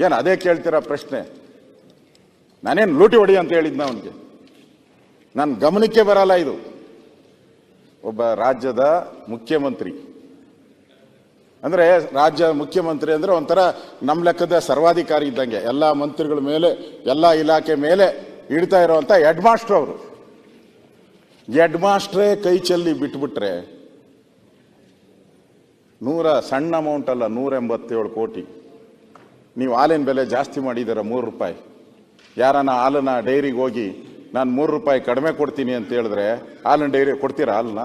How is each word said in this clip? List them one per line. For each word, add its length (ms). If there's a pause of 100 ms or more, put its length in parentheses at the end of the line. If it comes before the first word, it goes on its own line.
ಏನ್ 80
ಅದೇ 240
ಕೇಳ್ತೀರಾ 440
ಪ್ರಶ್ನೆ?" 500 (1300)
ನಾನೇನ್ 340
ಲೂಟಿ 180
ಹೊಡಿ 200
ಅಂತ 160
ಹೇಳಿದ್ನ 300
ಅವನಿಗೆ? 280 (1300)
ನನ್ 200
ಗಮನಕ್ಕೆ 460
ಬರಲ್ಲ 300
ಇದು. 220 (1500)
ಒಬ್ಬ 180
ರಾಜ್ಯದ 880 (160)
ಮುಖ್ಯಮಂತ್ರಿ 640 (1700)
ಅಂದ್ರೆ, 500
ರಾಜ್ಯ 340
ಮುಖ್ಯಮಂತ್ರಿ 640
ಅಂದ್ರೆ 200
ಒಂಥರ 260 (440)
ನಮ್ 220
ಲೆಕ್ಕದ 340
ಸರ್ವಾಧಿಕಾರಿ 680
ಇದ್ದಂಗೆ, 300
ಎಲ್ಲಾ 360
ಮಂತ್ರಿಗಳ 460
ಮೇಲೆ, 300 (380)
ಎಲ್ಲಾ 260
ಇಲಾಖೆ 420
ಮೇಲೆ 580 (180)
ಇಡ್ತಾ 320
ಇರುವಂತ 300
ಹೆಡ್ 280
ಮಾಸ್ಟರ್ 360
ಅವರು. 360 (1400)
ಹೆಡ್ 240
ಮಾಸ್ಟ್ರೇ 600
ಕೈ 220
ಚೆಲ್ಲಿ 340
ಬಿಟ್ಬಿಟ್ರೆ, 920 (2250)
ನೂರ, 380
ಸಣ್ಣ 360
ಅಮೌಂಟ್ 340
ಅಲ್ಲ, 160
ನೂರ 260
ಎಂಬತ್ತೇಳು 560
ಕೋಟಿ. 640 (840)
ನೀವು 180
ಹಾಲಿನ 300
ಬೆಲೆ 220
ಜಾಸ್ತಿ 340
ಮಾಡಿದ್ದೀರ 400
ಮೂರು 260
ರೂಪಾಯಿ. 280 (840)
ಯಾರನ್ನ 340
ಹಾಲನ್ನ 500
ಡೈರಿಗೆ 360
ಹೋಗಿ, 600 (160)
"ನಾನ್ 180
ಮೂರು 200
ರೂಪಾಯಿ 280
ಕಡಿಮೆ 320
ಕೊಡ್ತೀನಿ" 420
ಅಂತ 140
ಹೇಳಿದ್ರೆ, 460 (320)
ಹಾಲಿನ 200
ಡೈರಿ 320
ಕೊಡ್ತೀರಾ 360
ಹಾಲನ್ನ? 300